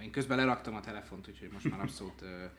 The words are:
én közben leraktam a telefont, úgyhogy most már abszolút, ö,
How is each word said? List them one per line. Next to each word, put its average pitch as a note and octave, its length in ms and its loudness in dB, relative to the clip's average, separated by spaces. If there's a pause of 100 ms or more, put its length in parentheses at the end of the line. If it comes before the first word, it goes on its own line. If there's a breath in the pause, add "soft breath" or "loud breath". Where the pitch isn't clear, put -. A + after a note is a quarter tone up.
én A2 100 -8
közben C3 260 4
leraktam B2 380 6
a G#2+ 40 -4
telefont, G2 480 -8
úgyhogy G2+ 260 -12
most G#2+ 160 0
már G2 100 0
abszolút, - 420 -6
ö, F2+ 240 -10 (140 loud breath)